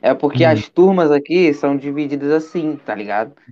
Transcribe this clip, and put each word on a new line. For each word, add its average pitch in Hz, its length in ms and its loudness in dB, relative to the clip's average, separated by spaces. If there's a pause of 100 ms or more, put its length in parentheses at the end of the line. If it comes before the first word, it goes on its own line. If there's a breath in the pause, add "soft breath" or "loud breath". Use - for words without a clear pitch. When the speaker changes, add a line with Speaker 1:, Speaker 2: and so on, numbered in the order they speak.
Speaker 1:
É 131 120 2
porque 143 300 0
Speaker 2:
Hum. 160 60 6
Speaker 1:
as 110 180 -2
turmas 180 420 2
aqui 151 440 2
são 143 220 -2
divididas 143 540 -4
assim, 156 460 -4
tá 117 180 -10
ligado? 104 400 -6 (180)